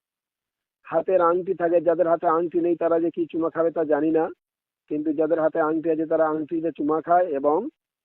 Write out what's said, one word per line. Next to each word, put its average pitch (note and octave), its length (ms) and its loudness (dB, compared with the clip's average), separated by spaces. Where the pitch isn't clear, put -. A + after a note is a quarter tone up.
হাতের E3+ 380 0
আংটি F3 340 2
থাকে, E3+ 260 0
যাদের E3+ 280 2
হাতে E3 180 0
আংটি E3+ 340 0
নেই E3+ 160 0
তারা E3 240 0
যে E3 100 0
কি E3+ 160 -4
চুমা D#3+ 240 -4
খাবে E3 200 0
তা E3 140 -2
জানি D3+ 260 0
না, D#3+ 180 0
কিন্তু D3+ 240 -4
যাদের D#3 280 0
হাতে D#3 200 0
আংটি D#3 300 0
আছে D#3+ 160 -2
তারা D#3+ 220 2
আংটিতে D#3 440 -4
চুমা D#3 300 -2
খায় F3 240 2
এবং D3+ 420 0